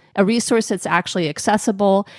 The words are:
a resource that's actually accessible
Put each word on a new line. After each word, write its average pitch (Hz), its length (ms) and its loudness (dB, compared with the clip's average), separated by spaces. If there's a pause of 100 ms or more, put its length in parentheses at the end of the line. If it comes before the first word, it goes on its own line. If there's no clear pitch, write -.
(160)
a 202 80 4
resource 226 440 0
that's 190 180 -4
actually 170 420 -2
accessible 202 800 0 (120)